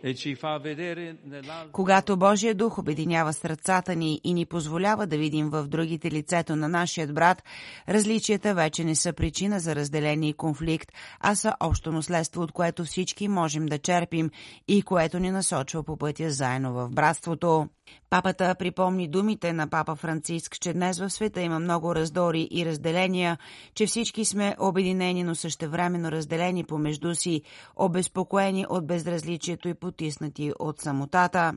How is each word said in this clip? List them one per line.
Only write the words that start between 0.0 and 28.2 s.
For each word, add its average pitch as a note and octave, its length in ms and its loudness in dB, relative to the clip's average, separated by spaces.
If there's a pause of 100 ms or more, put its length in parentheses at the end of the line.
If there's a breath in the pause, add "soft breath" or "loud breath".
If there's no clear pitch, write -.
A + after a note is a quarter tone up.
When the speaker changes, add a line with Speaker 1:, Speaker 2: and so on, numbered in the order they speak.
Speaker 1:
e C3 100 -2
ci C#3 200 -6
fa D3+ 240 -6
vedere E3 580 -8 (120)
nell'altro. D3 440 -14
Speaker 2:
„Когато F#3+ 440 6
Божия G3+ 380 6
Дух G#3+ 240 2
обединява D#3+ 540 2
сърцата F3 640 0
ни D#3 280 0
и F3 100 2
ни E3+ 120 2
позволява F3+ 600 0
да D3+ 120 0
видим D3+ 320 0
в D3+ 160 -2
другите D#3+ 440 -2
лицето D#3 460 0
на D3+ 120 0
нашият E3+ 460 -2
брат, E3+ 280 4 (460 loud breath)
различията G#3 640 2
вече D#3+ 300 2
не D#3+ 100 2
са E3 180 0
причина F3+ 480 0
за D#3+ 140 -2
разделение D3+ 560 0
и D3 40 -4
конфликт, D#3+ 580 -2 (280 loud breath)
а G#3 140 2
са A3 260 0
общо D#3+ 320 0
наследство, E3 500 -2
от D#3+ 100 -4
което E3+ 320 -2
всички F#3 440 -4
можем D#3+ 380 0
да D3 120 -2
черпим E3+ 520 0 (380 loud breath)
и G3 140 6
което F3 360 2
ни F#3 120 0
насочва D#3+ 520 -2
по D3+ 140 -6
пътя D3+ 340 -4
заедно C3 420 -2
в B2 180 -2
братството.“ D#3+ 800 2 (420 loud breath)
Папата F#3 480 2
припомни F#3 500 0
думите F#3+ 440 0
на D#3 180 -2
папа D#3 260 0
Франциск, D#3+ 640 -4
че F3+ 120 -4
днес F3+ 260 0
в F#3+ 120 -4
света G#3 300 -2
има E3 180 0
много E3+ 360 0
раздори E3 560 0
и E3+ 140 -2
разделения, E3+ 720 0 (360 loud breath)
че G#3+ 120 2
всички A3 380 -2
сме G3+ 340 0
обединени, F#3 680 2
но E3 100 -2
същевременно E3+ 800 -2
разделени E3 520 -2
помежду D3+ 500 -2
си, E3 280 -2 (340 loud breath)
обезпокоени F#3+ 920 0